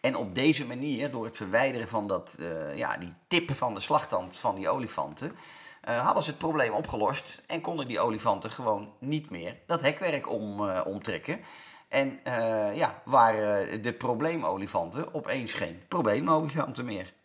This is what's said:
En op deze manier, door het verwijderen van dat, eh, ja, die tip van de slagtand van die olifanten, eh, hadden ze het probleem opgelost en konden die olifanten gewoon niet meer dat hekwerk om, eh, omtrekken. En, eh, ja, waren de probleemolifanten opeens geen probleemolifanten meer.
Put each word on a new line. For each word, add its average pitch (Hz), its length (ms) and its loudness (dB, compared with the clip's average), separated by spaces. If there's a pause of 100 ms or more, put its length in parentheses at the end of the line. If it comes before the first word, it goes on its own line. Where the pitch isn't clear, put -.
En - 160 2
op 98 180 -4
deze 139 320 4
manier, 131 440 -4
door 120 140 -4
het 113 120 -8
verwijderen 113 520 2
van 107 180 -2
dat, 92 320 -2
eh, 80 380 -4
ja, - 200 -2
die 87 160 -8 (140)
tip 170 240 2
van 127 240 0
de 98 60 -8
slagtand 95 560 0
van 104 180 0
die 95 140 -2
olifanten, 107 680 -2 (440)
eh, 120 240 0
hadden 202 180 4
ze 160 80 -2
het 147 80 -6
probleem 151 340 2
opgelost 113 760 0
en 160 140 -4
konden 156 280 -4
die 104 120 0
olifanten 107 500 2
gewoon 107 500 -2
niet 151 300 -2
meer 87 260 -8 (100)
dat 170 140 0
hekwerk 147 480 2
om, 104 400 -2
eh, 92 160 2
omtrekken. 101 560 -4 (480)
En, 135 360 2
eh, 113 520 0
ja, - 280 0
waren 107 800 4
de 117 100 0
probleemolifanten 117 1200 -2
opeens 127 380 -2
geen 85 360 -4
probleemolifanten 143 960 2
meer. 98 280 -6 (120)